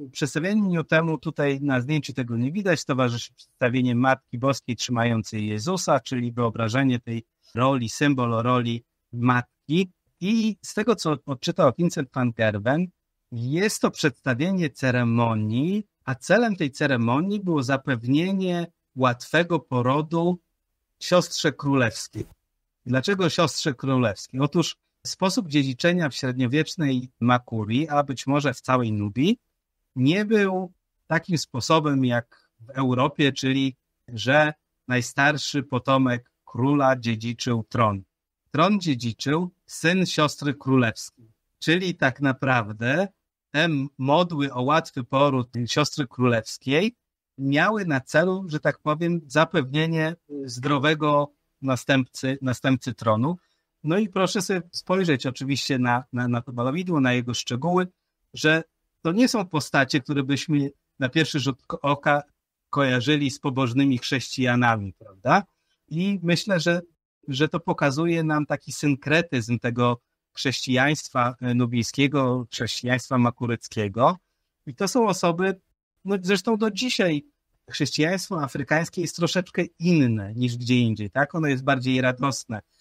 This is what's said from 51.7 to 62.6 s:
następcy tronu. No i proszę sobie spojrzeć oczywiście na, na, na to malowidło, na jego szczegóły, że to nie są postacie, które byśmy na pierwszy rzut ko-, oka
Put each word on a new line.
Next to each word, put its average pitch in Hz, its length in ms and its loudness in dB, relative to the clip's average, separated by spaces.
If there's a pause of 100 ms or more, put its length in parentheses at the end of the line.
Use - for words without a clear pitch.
następcy 127 520 -2
tronu. 117 440 0 (460)
No 156 140 0
i 214 120 0
proszę 190 320 0
sobie 185 200 -2 (100)
spojrzeć 180 540 0
oczywiście 131 540 -2
na, 123 240 2 (100)
na, 123 140 -2
na 120 140 0
to 127 100 -14
malowidło, 147 480 -2
na 127 140 4
jego 123 200 -2
szczegóły, 170 540 -2 (460)
że 156 300 2 (380)
to 165 100 0
nie 233 160 4
są 208 200 0
postacie, 143 520 0
które 143 240 -2
byśmy 139 460 0 (300)
na 131 100 0
pierwszy 156 300 0
rzut 127 280 -4
ko-, - 140 -8
oka 143 420 0 (460)